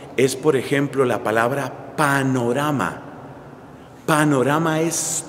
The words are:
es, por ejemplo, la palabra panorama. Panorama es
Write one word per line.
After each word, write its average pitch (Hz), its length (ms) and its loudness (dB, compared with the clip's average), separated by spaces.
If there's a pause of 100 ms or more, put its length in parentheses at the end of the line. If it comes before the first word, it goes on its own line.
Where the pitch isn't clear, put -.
(180)
es, 135 180 2
por 147 200 2
ejemplo, 139 500 0
la 110 160 0
palabra 120 720 -2
panorama. 135 1040 0 (1040)
Panorama 151 760 2
es - 480 -2